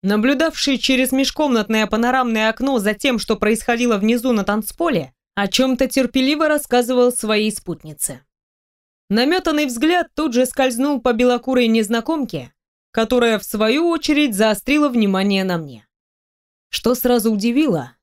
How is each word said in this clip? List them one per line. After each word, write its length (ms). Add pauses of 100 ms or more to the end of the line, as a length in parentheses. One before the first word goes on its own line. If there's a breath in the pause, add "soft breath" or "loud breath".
наблюдавший 760
через 340
межкомнатное 720
панорамное 640
окно 300
за 160
тем, 240
что 180
происходило 600
внизу 340
на 120
танцполе, 680 (220)
о 140
чем-то 400
терпеливо 600
рассказывал 640
своей 380
спутнице. 760 (840)
Наметанный 560
взгляд 480
тут 180
же 140
скользнул 540
по 120
белокурой 540
незнакомке, 880 (380)
которая, 460
в 60
свою 440
очередь, 460
заострила 540
внимание 560
на 140
мне. 280 (840)
Что 240
сразу 380
удивило, 720